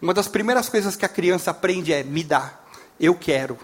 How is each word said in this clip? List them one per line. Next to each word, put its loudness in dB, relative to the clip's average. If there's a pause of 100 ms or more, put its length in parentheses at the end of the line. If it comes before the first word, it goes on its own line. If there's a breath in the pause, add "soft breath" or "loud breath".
Uma 2
das 2
primeiras 0
coisas 0
que -4
a 2
criança 0
aprende 0
é, 0
"Me -4
dá, 0 (460 loud breath)
eu 6
quero." -2